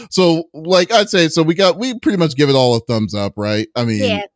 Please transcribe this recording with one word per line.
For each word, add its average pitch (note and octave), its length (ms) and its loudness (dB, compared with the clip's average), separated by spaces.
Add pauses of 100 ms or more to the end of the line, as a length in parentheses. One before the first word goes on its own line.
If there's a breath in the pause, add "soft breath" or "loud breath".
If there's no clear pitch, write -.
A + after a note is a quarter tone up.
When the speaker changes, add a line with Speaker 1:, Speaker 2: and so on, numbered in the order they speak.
(100)
Speaker 1:
So, E3+ 420 2
like, F3 380 0
I'd A3+ 180 2
say, E3+ 200 2
so D#3+ 160 0
we E3 100 0
got, F#3 240 2
we B3 220 -6
pretty G3+ 180 0
much D#3+ 160 0
give C#3+ 160 2
it C3+ 60 4
all B2+ 180 4
a A#2 60 0
thumbs G#2+ 340 -4
up, G2+ 220 -6
right? G#2 400 -4
I A#2+ 80 -2
mean, A2 180 -2
Speaker 2:
Yeah. G#2 200 -2 (140)